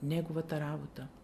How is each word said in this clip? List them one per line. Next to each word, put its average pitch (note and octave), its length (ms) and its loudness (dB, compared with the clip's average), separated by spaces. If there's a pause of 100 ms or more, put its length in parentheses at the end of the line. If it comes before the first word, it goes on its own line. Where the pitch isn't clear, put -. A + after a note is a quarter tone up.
неговата D#3+ 580 2
работа. D3 460 -4 (180)